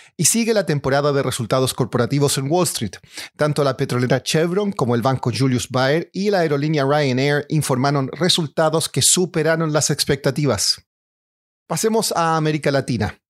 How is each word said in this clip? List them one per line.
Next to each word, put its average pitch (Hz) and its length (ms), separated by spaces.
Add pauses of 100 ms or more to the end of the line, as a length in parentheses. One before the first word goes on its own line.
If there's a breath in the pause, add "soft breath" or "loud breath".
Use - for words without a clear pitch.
(180 loud breath)
y 165 80
sigue 226 280
la 202 140
temporada 143 460
de 139 100
resultados 127 500
corporativos 139 640
en 135 140
Wall 175 140
Street. - 320 (380 loud breath)
Tanto 147 280
la 135 120
petrolera 123 460
Chevron 180 500
como 120 220
el 117 80
banco 131 340
Julius 123 340
Baer 131 440
y 196 160
la 190 120
aerolínea 147 440
Ryanair 143 640
informaron 143 640
resultados 160 720
que - 140
superaron 160 720
las 151 160
expectativas. 143 960 (800)
Pasemos 220 500
a 165 200
América 156 360
Latina. 127 440 (140)